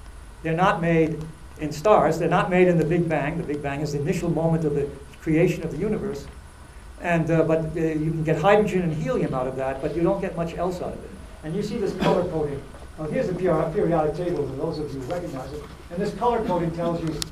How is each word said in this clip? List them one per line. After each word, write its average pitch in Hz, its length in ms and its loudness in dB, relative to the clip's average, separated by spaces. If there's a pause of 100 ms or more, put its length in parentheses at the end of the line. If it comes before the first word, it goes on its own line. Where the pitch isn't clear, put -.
(420)
they're 160 120 -2
not 185 260 4
made 165 380 4 (400)
in 147 140 -4
stars, 160 460 6
they're 170 100 2
not 185 220 4
made 180 180 8
in 170 100 6
the 151 60 4
Big 165 240 2
Bang. 151 280 0
The 131 80 -4
Big 143 180 -4
Bang 143 180 -4
is 147 120 -4
the 143 80 -2
initial 170 300 0
moment 160 340 2
of 143 100 2
the 143 140 0 (320)
creation 160 440 2
of - 80 -4
the 139 60 -8
universe. - 480 -4 (760)
And, 165 300 0
uh, 160 120 4
but, 160 340 0
uh, 170 40 -2
you 156 300 0
can 160 120 -2
get 151 180 0
hydrogen 202 420 4
and 165 100 0
helium 156 420 -2
out 131 140 -2
of 135 80 -6
that, 135 260 -2
but 156 140 -2
you 170 60 0
don't 185 180 2
get 180 160 -4
much 170 200 -4
else 175 240 -4
out 120 120 -6
of - 120 -12
it. - 60 -14 (320)
And 156 120 -6
you 208 80 -2
see 226 160 -4
this 185 180 -2
color 180 340 2
coding. 147 320 -2 (360)
Oh, 156 60 -6
here's 208 240 -2
the 175 60 -2
peri-, 170 380 2
periodic 165 420 2
table, 160 320 -2
for 131 100 -6
those 160 220 -4
of 143 140 -6
you 135 80 -8
who 127 100 -8
recognize 139 440 -6
it. 147 80 -10 (280)
And 175 80 -8
this 202 180 -2
color 233 280 2
coding 170 280 0
tells 170 280 -2
you 160 80 -4 (240)